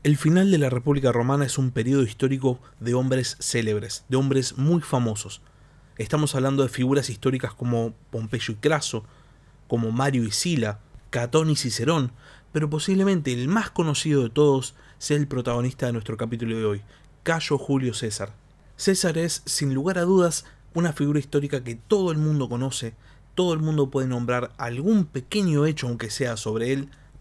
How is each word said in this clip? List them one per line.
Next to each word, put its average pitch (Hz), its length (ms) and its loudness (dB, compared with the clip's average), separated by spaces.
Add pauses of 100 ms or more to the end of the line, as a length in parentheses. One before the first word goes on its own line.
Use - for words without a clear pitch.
El 147 140 4
final 185 320 4
de 175 80 6
la 143 100 2
República 127 440 2
Romana 131 340 2
es 120 100 -4
un 131 140 0
periodo 131 320 2
histórico 131 580 0 (180)
de 117 140 -4
hombres 127 480 0
célebres, 110 720 -2
de 127 80 2
hombres 135 400 0
muy 156 240 4
famosos. 117 580 -2 (560)
Estamos 151 380 0
hablando 135 280 2
de 127 60 2
figuras 127 400 0
históricas 123 460 -2
como 117 400 -2 (160)
Pompeyo 110 420 -6
y 107 40 -6
Craso, 143 500 -2 (600)
como 117 260 0
Mario 127 320 2
y 107 60 -2
Sila, 110 500 -2 (280)
Catón 123 400 0
y 151 80 2
Cicerón, 131 560 -2 (400)
pero 151 160 -2
posiblemente 180 640 0
el 123 160 -2
más 214 220 0
conocido 147 540 0
de 117 40 -2
todos 139 460 2 (240)
sea - 180 -2
el 147 100 0
protagonista 123 600 -2
de 120 80 -2
nuestro 110 240 -6
capítulo 113 360 -4
de 113 120 -2
hoy, 104 160 -2 (400)
Cayo 160 340 -2
Julio 131 380 0
César. 104 400 -8 (420)
César 185 400 0
es, 160 300 -2
sin 139 260 -2
lugar 156 240 0
a 180 60 0
dudas, 175 420 4 (300)
una 170 180 2
figura 147 260 0
histórica 143 460 -2
que 117 120 -8
todo 185 360 2
el 151 60 0
mundo 151 320 2
conoce, 120 440 -4 (400)
todo 180 200 2
el 156 60 -2
mundo 156 280 2
puede 135 180 -2
nombrar 123 520 -2
algún 147 480 2
pequeño 151 580 0
hecho, 151 220 0
aunque 117 240 -4
sea 120 260 -2
sobre 113 380 -2
él, 139 160 -6 (300)